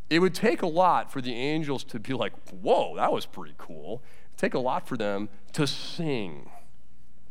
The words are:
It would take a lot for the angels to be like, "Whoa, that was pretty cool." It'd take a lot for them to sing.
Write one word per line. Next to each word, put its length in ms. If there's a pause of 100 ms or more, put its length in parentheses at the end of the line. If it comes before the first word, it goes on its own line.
It 100
would 140
take 280
a 60
lot 440
for 100
the 120
angels 520
to 140
be 140
like, 200 (160)
"Whoa, 460
that 160
was 140
pretty 320
cool." 440 (280)
It'd 80
take 160
a 60
lot 280
for 80
them 340 (240)
to 140
sing. 840 (800)